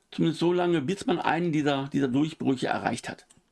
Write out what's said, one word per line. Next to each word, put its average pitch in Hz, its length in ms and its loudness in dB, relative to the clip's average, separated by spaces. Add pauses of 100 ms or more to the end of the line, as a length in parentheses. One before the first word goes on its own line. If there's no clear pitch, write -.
(100)
Zumindest 165 300 0
so 170 120 4
lange, 175 300 2
bis 175 240 -4
man 175 120 0
einen 165 340 0
dieser, 139 360 0
dieser 139 200 0
Durchbrüche 131 580 0
erreicht 98 420 -2
hat. - 180 -12 (260)